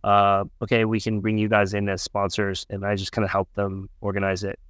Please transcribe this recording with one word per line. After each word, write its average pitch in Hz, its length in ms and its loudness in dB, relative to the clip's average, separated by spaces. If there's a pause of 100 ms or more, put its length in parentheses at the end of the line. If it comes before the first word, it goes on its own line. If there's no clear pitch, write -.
uh, 101 420 4 (160)
"Okay, 113 240 2
we 110 140 0
can 107 220 -2
bring 110 160 0
you 107 100 2
guys 101 260 4
in 101 160 0
as 95 120 -2
sponsors." 98 680 -2
And 98 160 -6
I 101 100 0
just 95 160 -6
kinda 104 160 0
helped 95 280 -2
them 98 340 -6 (120)
organize 98 420 -2
it. 98 160 -8 (100)